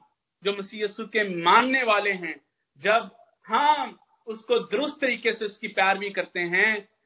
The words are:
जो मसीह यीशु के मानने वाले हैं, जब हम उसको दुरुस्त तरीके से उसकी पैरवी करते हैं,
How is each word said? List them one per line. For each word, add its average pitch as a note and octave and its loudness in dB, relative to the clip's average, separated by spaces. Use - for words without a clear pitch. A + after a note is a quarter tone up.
जो G3+ -2
मसीह G3+ -12
यीशु G#3+ -6
के G3 -2
मानने A#3+ 4
वाले G#3 2
हैं, E3+ -10
जब G3+ 0
हम C4 2
उसको A3+ -2
दुरुस्त A#3+ -4
तरीके A#3 -2
से A3 -8
उसकी G#3 -10
पैरवी G3 0
करते F3+ -6
हैं, G3+ 0